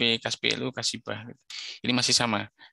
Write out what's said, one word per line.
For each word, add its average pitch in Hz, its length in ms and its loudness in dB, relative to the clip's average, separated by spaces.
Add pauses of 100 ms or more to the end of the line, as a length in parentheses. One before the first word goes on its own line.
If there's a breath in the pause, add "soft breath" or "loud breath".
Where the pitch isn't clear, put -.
(200)
kas 113 160 -4
P 113 200 0
L 123 120 -4
U, 127 80 -6
kas 120 160 -2
hibah 113 360 -8
gitu. - 140 -18 (460 loud breath)
Ini 120 80 2
masih 123 200 4
sama, 107 320 2 (260 loud breath)